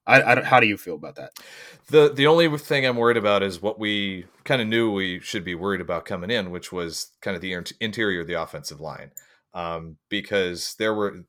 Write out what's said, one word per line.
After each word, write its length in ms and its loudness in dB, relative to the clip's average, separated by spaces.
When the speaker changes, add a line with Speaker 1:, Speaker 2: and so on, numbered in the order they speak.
Speaker 1:
I, 140 8
I 140 4
don't, 100 2
how 140 6
do 80 6
you 100 0
feel 200 -10
about 180 -14
that? 160 -16
Speaker 2:
The, 220 8
the 140 4
only 320 6
thing 260 0
I'm 120 0
worried 200 4
about 260 2
is 200 -4
what 160 -2
we 480 -4
kinda 200 0
knew 260 2
we 300 -2
should 240 -8
be 100 -6
worried 260 -4
about 260 -6
coming 240 -6
in, 200 -4
which 220 -12
was 480 -8
kind 160 -6
of 40 -10
the 120 -8
inter-, 280 -10
interior 420 -2
of 40 -10
the 80 -6
offensive 460 -8
line. 320 -14
Um, 420 -10
because 680 -4
there 140 0
were, 360 -4